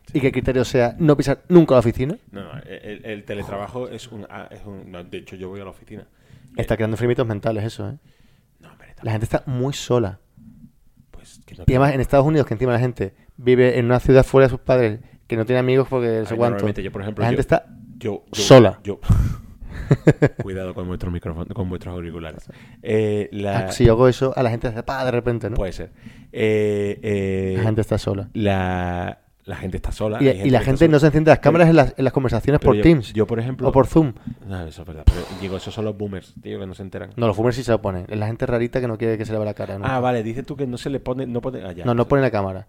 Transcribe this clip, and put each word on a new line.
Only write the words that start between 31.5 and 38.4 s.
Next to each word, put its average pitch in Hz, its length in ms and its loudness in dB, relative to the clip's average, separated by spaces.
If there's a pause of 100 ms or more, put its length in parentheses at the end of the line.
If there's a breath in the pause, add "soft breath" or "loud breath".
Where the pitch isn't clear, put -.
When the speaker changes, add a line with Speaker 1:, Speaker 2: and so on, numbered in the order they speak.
Speaker 2:
en 165 80 8
las, 127 200 4
en 139 60 -2
las 131 100 2
conversaciones 131 460 0
Speaker 1:
pero - 100 2
Speaker 2:
por 117 60 6
Speaker 1:
yo, 104 80 2
Speaker 2:
Teams 156 300 4
Speaker 1:
yo, 104 140 0
por 113 120 -4
ejemplo 123 300 -6
Speaker 2:
o - 20 4
por 131 160 4
Zoom. 156 260 2 (320 loud breath)
Speaker 1:
No, 92 200 -10
eso 80 160 -16
es 80 60 -20
verdad. 78 180 -16
Pero, 90 140 2 (200)
digo, 95 180 -8
esos 95 160 -12
son 110 120 -6
los 107 120 -6
boomers, 98 440 -10
tío, 104 180 -10
que 98 80 -10
no 92 60 -12
se 95 100 -16
enteran. 95 320 -14
Speaker 2:
No, 117 120 -2
los 98 100 0
boomers 117 180 0
sí 127 80 -6
se 117 80 -2
oponen. 98 380 -2
Es 107 80 -6
la 107 100 -4
gente 117 180 -6